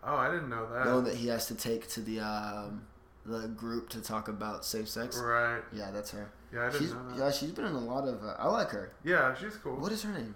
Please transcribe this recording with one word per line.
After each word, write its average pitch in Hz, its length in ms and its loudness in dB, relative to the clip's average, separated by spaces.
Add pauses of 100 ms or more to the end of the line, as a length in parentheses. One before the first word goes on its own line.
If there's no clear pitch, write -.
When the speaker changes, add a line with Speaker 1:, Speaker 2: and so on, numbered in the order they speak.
Speaker 1:
Oh, 139 120 0
I 131 160 4
didn't 160 180 0
know 113 220 -2
that. 127 140 0
Speaker 2:
The 123 80 6
one 127 120 8
that 113 100 2
he 117 120 0
has 117 200 2
to 113 80 -4
take 113 340 0
to - 120 -4
the, 110 200 -2
um, 104 640 -4 (420)
the 110 240 -2
group 117 400 -4
to 113 120 -8
talk 107 280 -2
about 104 340 -4
safe 110 240 -2
sex. 123 320 -4
Speaker 1:
Right. 117 420 4 (120)
Speaker 2:
Yeah, 101 180 -4
that's 104 200 -6
her. 104 180 -8 (240)
Speaker 1:
Yeah, 120 140 0
I - 20 4
didn't 143 120 2
Speaker 2:
She's, 160 120 0
Speaker 1:
know 127 160 -8
that. 123 80 -6
Speaker 2:
yeah, 139 140 4
she's 143 200 0
been 214 140 -2
in 185 80 0
a 135 60 0
lot 127 280 0
of, 110 160 -2
uh, 104 140 -4
I 120 100 2
like 208 220 4
her. 98 240 -4 (100)
Speaker 1:
Yeah, 151 320 6
she's 208 220 -6
cool. 127 180 -4
Speaker 2:
What 151 160 0
is 214 120 -2
her 208 100 -2
name? 113 220 -4